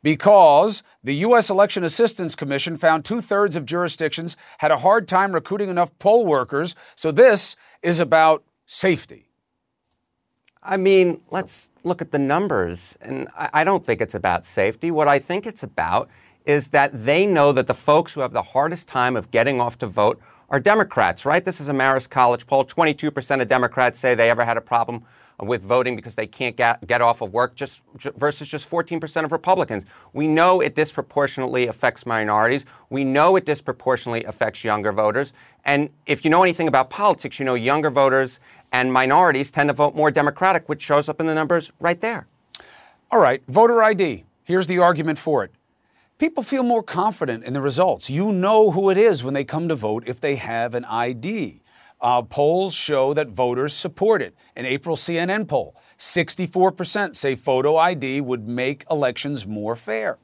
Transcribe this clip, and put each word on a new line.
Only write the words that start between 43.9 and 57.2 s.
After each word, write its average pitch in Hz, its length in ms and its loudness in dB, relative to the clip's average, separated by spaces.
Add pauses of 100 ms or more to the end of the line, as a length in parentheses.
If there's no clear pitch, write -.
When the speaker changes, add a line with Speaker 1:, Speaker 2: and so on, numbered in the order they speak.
Speaker 1:
D. 165 320 -4 (180)
Here's 180 240 -2
the 175 120 -2
argument 160 380 2
for 135 280 -2
it. 87 60 -20 (680)
People 311 240 -2
feel 262 180 -2
more 240 220 0
confident 165 600 -4
in 123 100 -8
the 139 80 -4
results. 143 460 -2
You 185 240 -2
know 208 380 4
who 190 220 2
it 185 60 2
is 196 260 2
when 135 100 -6
they 135 100 -2
come 165 260 -6
to 160 40 0
vote 110 320 -4
if 123 160 -10
they 143 140 -2
have 117 400 -6
an 123 100 -6
I 120 280 -4
D. 147 500 -10 (360)
Uh, 123 220 2
polls 160 540 -2
show 139 400 0
that 151 140 -2
voters 127 440 -2
support 196 480 -2
it. 92 140 -10 (200)
An 123 120 -8
April 139 280 -4
C 170 220 -4
N 175 140 -2
N 208 160 -4
poll, 113 280 -4 (220)
sixty-four 185 760 -2
percent 185 440 -6
say 135 180 -2